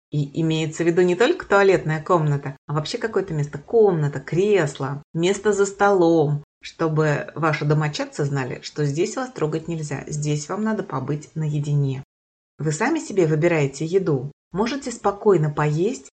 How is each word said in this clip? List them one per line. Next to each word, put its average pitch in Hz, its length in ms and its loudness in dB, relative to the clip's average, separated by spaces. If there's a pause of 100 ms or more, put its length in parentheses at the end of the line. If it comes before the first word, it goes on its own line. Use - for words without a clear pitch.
И 143 320 -4
имеется 160 440 0
в - 20 4
виду 170 140 4
не 180 140 4
только 269 300 0
туалетная 175 560 2
комната, 147 540 0 (100)
а 147 80 -8
вообще 151 240 -4
какое-то 202 360 -4
место, 147 240 -4
комната, 165 640 2
кресло, 151 840 0 (100)
место 196 380 0
за 196 140 2
столом, 165 800 2 (160)
чтобы 156 720 -2
ваши 151 300 -2
домочадцы 151 580 -2
знали, 135 400 -4
что - 220 -4
здесь 170 320 -2
вас 262 140 -6
трогать 156 360 -4
нельзя, 156 400 -8
здесь 147 400 -4
вам 202 160 -4
надо 220 180 -2
побыть 143 540 -6
наедине. 147 680 0 (520)
Вы 156 140 -2
сами 294 280 0
себе 190 280 0
выбираете 156 580 2
еду. 160 460 0 (220)
Можете 240 400 -4
спокойно 196 560 2
поесть, 156 680 -2